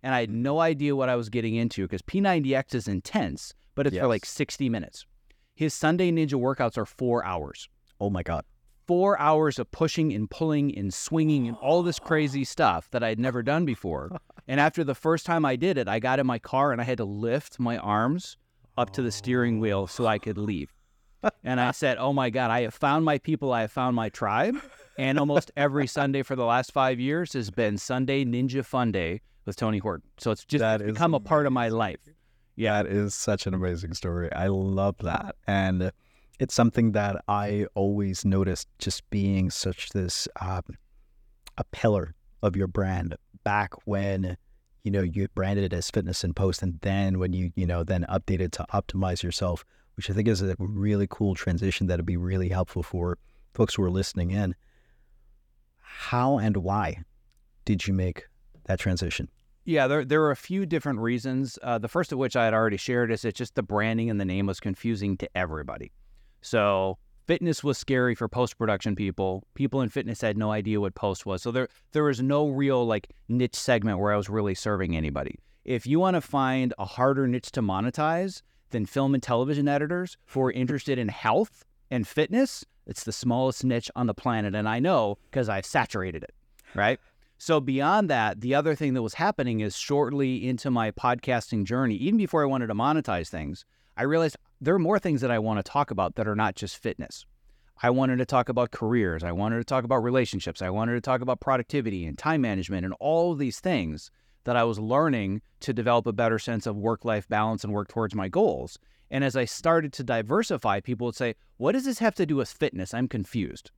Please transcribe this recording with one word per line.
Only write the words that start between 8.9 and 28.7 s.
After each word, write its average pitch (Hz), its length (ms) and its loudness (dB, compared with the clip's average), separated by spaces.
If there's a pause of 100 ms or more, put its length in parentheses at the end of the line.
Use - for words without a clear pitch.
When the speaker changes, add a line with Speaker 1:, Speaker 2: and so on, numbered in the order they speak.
Speaker 1:
hours 151 400 4
of 117 120 -4
pushing 160 400 2
and 104 180 -2
pulling 147 460 0
and 98 160 -4
swinging 156 560 2
and 117 100 -6
all 160 260 4
this 170 160 -2
crazy 143 440 0
stuff 98 480 2
that 120 120 0
I'd 110 160 0
never 123 240 0
done 151 220 2
before. 87 460 -4
Speaker 2:
<laughs> 175 100 -12 (260)
Speaker 1:
And 135 120 0
after 156 240 4
the 139 120 0
first 160 300 0
time 165 200 2
I 131 100 2
did 160 220 2
it, 117 100 0
I 107 120 0
got 131 200 2
in 135 60 2
my 123 140 0
car 139 320 0
and 120 100 -2
I - 20 -2
had 123 140 -2
to 113 80 -2
lift 113 540 -4
my 117 180 0
arms 113 600 0 (380)
up 123 180 0
to 135 100 -2
the 117 80 0
steering 120 480 0
wheel 101 260 0
so 117 220 -2
I 107 100 2
could 101 200 -6
leave. 101 360 -4 (680)
And 127 180 0
I 123 100 2
said, 131 280 0
"Oh 131 120 0
my 131 200 0
God, 123 180 0
I 117 140 2
have 110 100 -4
found 151 320 2
my 143 140 2
people, 143 340 -2
I 117 80 2
have 107 100 -2
found 127 240 0
my 113 140 0
tribe." 120 460 0 (420)
And 135 220 0
almost 143 360 2
every 143 320 2
Speaker 2:
<laughs> - 120 -4
Speaker 1:
Sunday 139 240 0
for 135 120 -4
the 127 80 0
last 120 300 2
five 131 260 2
years 151 340 -2
has 110 180 -4
been 107 260 0
Sunday 131 480 0
Ninja 123 400 0
Fun 123 260 0